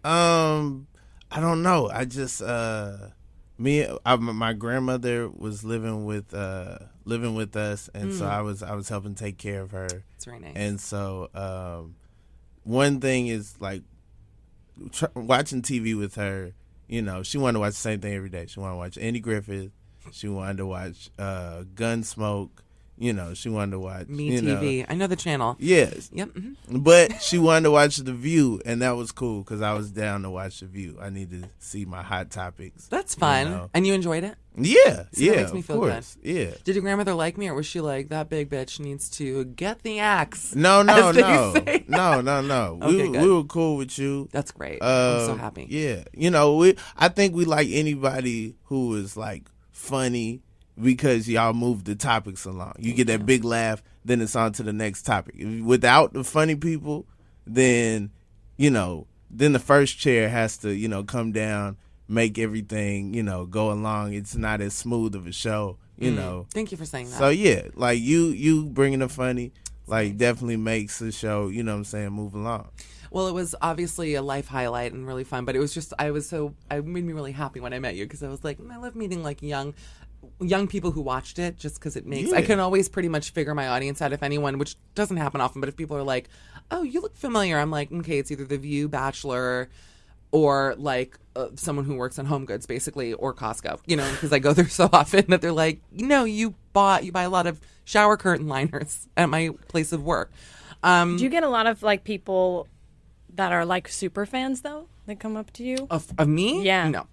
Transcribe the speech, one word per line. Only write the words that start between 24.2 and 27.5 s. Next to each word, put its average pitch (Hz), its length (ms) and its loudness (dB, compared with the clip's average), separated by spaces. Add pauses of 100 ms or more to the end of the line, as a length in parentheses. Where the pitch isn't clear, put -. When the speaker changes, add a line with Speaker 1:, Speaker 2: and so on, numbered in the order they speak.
Speaker 1:
you 120 80 2
know. 143 180 0
Speaker 2:
T 135 220 -2
V. - 60 -10
I 156 60 -6
know 190 140 -2
the 180 80 -2
channel. 131 420 -2
Speaker 1:
Yes. 151 540 4
Speaker 2:
Yep. 196 160 -8
Mm-hmm. 202 500 -10
Speaker 1:
But 165 440 10
she 175 160 0
wanted 160 260 6